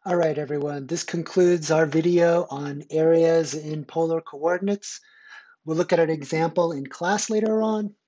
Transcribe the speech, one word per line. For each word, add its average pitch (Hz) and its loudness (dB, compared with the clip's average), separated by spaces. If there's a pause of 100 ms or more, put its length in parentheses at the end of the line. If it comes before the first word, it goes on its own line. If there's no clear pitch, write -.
all 180 0
right, 160 0
everyone, 143 -4
this 165 -6
concludes 175 0
our 160 4
video 170 2
on 143 -8
areas 165 4
in 151 -6
polar 165 -2
coordinates. 180 -4 (640)
We'll 160 -2
look 175 0
at 170 4
an 160 2
example 160 0
in 139 -8
class 196 -4
later 220 0
on. 214 -2 (140)